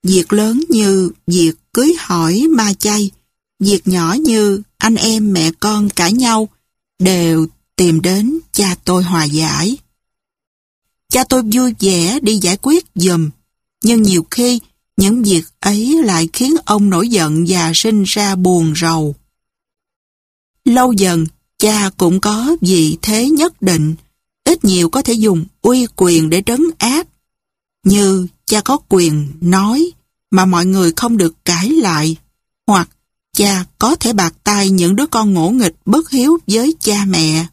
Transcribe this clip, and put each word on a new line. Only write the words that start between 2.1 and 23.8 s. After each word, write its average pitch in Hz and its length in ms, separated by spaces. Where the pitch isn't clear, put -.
ma 214 240
chay, 208 360
việc 196 280
nhỏ 180 320
như 214 420
anh 220 160
em 214 380
mẹ 165 180
con 208 280
cãi 180 240
nhau, 226 360
đều 170 480
tìm 165 260
đến 208 360
cha 185 320
tôi 180 180
hòa 175 220
giải. 156 520
Cha 254 120
tôi 254 180
vui 247 280
vẻ 190 420
đi 214 160
giải 180 240
quyết 320 220
giùm, 170 360
nhưng 226 180
nhiều 185 280
khi 240 300
những 208 260
việc 185 200
ấy 233 440
lại 165 280
khiến 262 220
ông 208 260
nổi 185 180
giận 165 400
và 170 260
sinh 220 280
ra 196 320
buồn 180 420
rầu. 160 380
Lâu 254 280
dần, 180 340
cha 208 380
cũng 185 240
có 226 400
vị 165 420
thế 220 280
nhất 320 320
định, 160 320